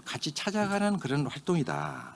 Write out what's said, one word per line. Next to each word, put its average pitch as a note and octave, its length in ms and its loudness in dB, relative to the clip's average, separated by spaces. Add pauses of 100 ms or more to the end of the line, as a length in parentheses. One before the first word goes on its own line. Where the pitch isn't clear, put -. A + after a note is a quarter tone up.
같이 - 280 -4
찾아가는 G3+ 680 2
그런 C#3 260 2
활동이다. D2+ 920 0